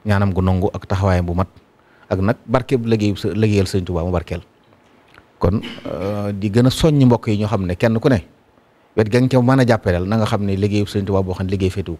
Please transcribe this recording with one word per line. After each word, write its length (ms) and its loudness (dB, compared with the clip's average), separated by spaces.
ñaanam 280 2
gu 80 0
nangu 320 2
ak 140 -12
taxawaayam 380 0
bu 80 -4
mat, 140 0
ak 100 -2
nag 160 0
barkeeb 400 -2
liggéeyu 300 0
sa-, 180 -6
liggéeyal 340 2
Sëriñ 180 -4
Tuubaa 180 -4
mu 80 -4
barkeel. 300 -4
Kon, 220 0
euh, 460 -6
di 180 -4
gën 160 4
a 40 4
soññ 360 2
mbokk 220 2
yi 120 0
ñoo 80 -2
xam 180 -2
ne 100 -2
kenn 240 0
ku 100 0
ne 140 2
wet 140 2
ga 100 2
nga 80 4
ca 140 2
mën 180 4
a 60 4
jàppee 260 2
daal 160 0
na 100 0
nga 80 0
xam 200 -2
ne 100 -2
liggéeyu 320 0
Sëriñ 180 -4
Tuubaa 180 0
boo 100 -6
xam 140 -6
ne 40 -6
liggéey 180 0
féetuwu 300 -6